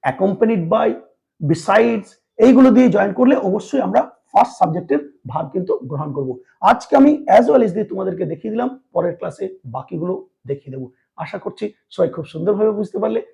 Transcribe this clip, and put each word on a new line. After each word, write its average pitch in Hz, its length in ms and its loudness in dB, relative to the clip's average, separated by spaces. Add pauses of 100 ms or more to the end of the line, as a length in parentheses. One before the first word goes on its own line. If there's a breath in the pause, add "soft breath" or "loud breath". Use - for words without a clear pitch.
(120)
accompanied 196 520 0 (100)
by, - 140 2 (540)
besides, 202 640 -2 (380)
এইগুলো 262 300 8
দিয়ে 254 200 6
জয়েন 202 240 0
করলে 254 160 4 (120)
অবশ্যই 214 400 -2
আমরা 214 140 2 (300)
ফার্স্ট 208 280 2
সাবজেক্টের 160 420 0 (300)
ভার্ব 156 240 -6
কিন্তু 185 180 -4 (160)
গ্রহণ 147 260 -8
করব। 135 140 -6 (420 soft breath)
আজকে - 300 -2
আমি 294 100 8 (260)
as 240 140 6
well 254 140 2
as 190 100 -2
দিয়ে 214 160 -6
তোমাদেরকে 185 400 -6
দেখিয়ে 214 220 -8
দিলাম, 247 160 -4 (240)
পরের 175 260 2
ক্লাসে - 260 -8 (300)
বাকিগুলো 170 380 -6 (360)
দেখিয়ে 139 240 -8
দেবো। 131 120 -12 (380)
আশা 190 200 -12
করছি 208 220 -10 (280)
সবাই 170 220 0
খুব 156 180 -10
সুন্দরভাবে 202 460 0
বুঝতে 196 240 -6
পারলে। 220 160 -2 (140)